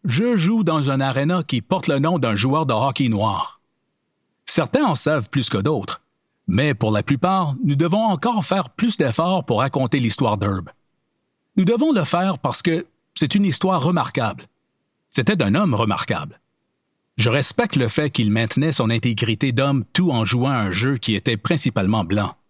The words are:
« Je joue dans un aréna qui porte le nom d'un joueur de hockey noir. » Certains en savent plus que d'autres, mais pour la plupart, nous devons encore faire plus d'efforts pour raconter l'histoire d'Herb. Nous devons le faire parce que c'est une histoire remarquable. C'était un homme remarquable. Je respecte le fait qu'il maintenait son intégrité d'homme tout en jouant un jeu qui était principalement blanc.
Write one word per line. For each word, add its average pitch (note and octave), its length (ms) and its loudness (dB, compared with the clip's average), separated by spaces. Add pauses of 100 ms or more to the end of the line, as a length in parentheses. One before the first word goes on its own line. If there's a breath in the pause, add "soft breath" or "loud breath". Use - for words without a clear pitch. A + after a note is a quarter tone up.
« - 0 -
Je G#3 320 2
joue G3+ 260 2
dans D#3 280 0
un C3+ 100 0
aréna C#3+ 420 0
qui A#2+ 180 -2
porte - 280 -2
le C#3 100 2
nom D#3+ 220 2
d'un A2+ 160 0
joueur C3+ 300 2
de A#2+ 60 0
hockey B2+ 360 0
noir. » G2+ 520 -2 (880)
Certains B3 380 0
en F#3 100 2
savent C#3+ 340 0
plus C3+ 200 -2
que G#2+ 100 -2
d'autres, G2 420 -4 (460)
mais C3 260 0
pour A2 200 0
la G#2 100 0
plupart, E3+ 640 0
nous C#3+ 100 2
devons F3 300 0
encore G#3+ 400 0
faire F#3 260 -2
plus A3+ 260 -2
d'efforts E3 480 0
pour A2 140 0
raconter C3+ 400 0
l'histoire A2+ 400 0
d'Herb. F#2+ 320 -4 (840)
Nous F#3+ 80 4
devons A#3 280 2
le F#3 120 2
faire F3 340 -2
parce - 240 -4
que D#3+ 240 -2 (280)
c'est D3 200 -2
une G3+ 100 4
histoire F3+ 380 0
remarquable. C3+ 640 -2 (680)
C'était D3+ 320 2
un G#2 140 4
homme F3 180 2
remarquable. F#2+ 640 -2 (800)
Je A#2 120 2
respecte C#3 460 0
le B2 140 2
fait D3+ 220 0
qu'il A2 200 0
maintenait A#2 420 0
son A2+ 180 0
intégrité A#2 600 0
d'homme C3+ 420 0
tout F3 200 2
en A2+ 120 0
jouant A#2+ 260 0
un A2 200 -2
jeu A#2+ 260 0
qui A2 200 -2
était A2+ 200 -2
principalement G#2+ 680 0
blanc. G2 300 -4 (160)